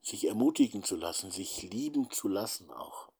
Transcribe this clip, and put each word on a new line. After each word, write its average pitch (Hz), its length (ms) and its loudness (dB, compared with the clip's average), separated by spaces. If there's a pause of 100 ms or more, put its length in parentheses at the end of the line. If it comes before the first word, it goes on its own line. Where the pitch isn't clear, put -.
sich - 240 -4
ermutigen 104 580 4
zu - 120 -2
lassen, 85 360 -4
sich 92 320 -6
lieben 151 480 0
zu - 180 -2
lassen 98 420 -2
auch. - 380 -12 (100)